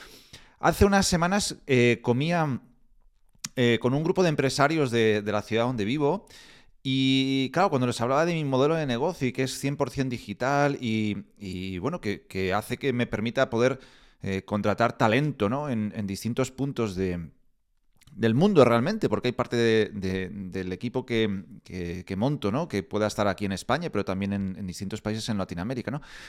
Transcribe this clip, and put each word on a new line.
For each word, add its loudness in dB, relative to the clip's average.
Hace 4
unas 4
semanas, 0
eh, 4
comía... 0
Eh, 4
con 2
un 0
grupo 2
de 4
empresarios 2
de, 4
de -4
la 0
ciudad 0
donde -2
vivo 0
y, 2
claro, 2
cuando 0
les -2
hablaba 2
de 0
mi -2
modelo 2
de -2
negocio -2
y -4
que -2
es -6
cien -4
por -2
cien -4
digital -2
y, -2
y, -8
bueno, -4
que, -6
que -2
hace -4
que -2
me 0
permita 0
poder, 2
eh, -4
contratar 0
talento, 2
¿no? -4
en, -4
en -6
distintos -4
puntos -4
de, -4
del 4
mundo 8
realmente, 2
porque 0
hay 0
parte -2
de, 4
de, -4
del -6
equipo -6
que, 0
que, -8
que -8
monto, 0
¿no? -2
Que -4
pueda -2
estar 0
aquí -2
en -2
España, -4
pero -2
también -4
en, -4
en -10
distintos -8
países -6
en -2
Latinoamérica, -6
¿no? -6